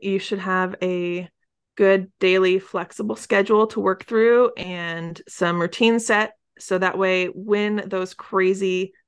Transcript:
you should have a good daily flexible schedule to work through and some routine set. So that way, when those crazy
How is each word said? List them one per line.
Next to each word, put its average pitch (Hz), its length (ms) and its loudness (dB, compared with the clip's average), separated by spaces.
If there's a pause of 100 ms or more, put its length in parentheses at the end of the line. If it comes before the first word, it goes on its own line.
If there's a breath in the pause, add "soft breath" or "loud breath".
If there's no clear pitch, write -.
you 190 180 -2
should 196 200 -6
have 185 420 -2
a 180 480 -4 (460)
good 190 440 4
daily 185 380 4
flexible 190 580 -8
schedule 214 520 2
to 220 120 -8
work 190 260 -2
through 233 520 4
and 170 720 -10
some 175 340 -2
routine 226 380 2
set. 214 340 0 (240)
So - 220 -4
that 185 180 0
way, 185 300 0
when 208 600 -2
those 190 280 -6
crazy 190 760 -2 (140 soft breath)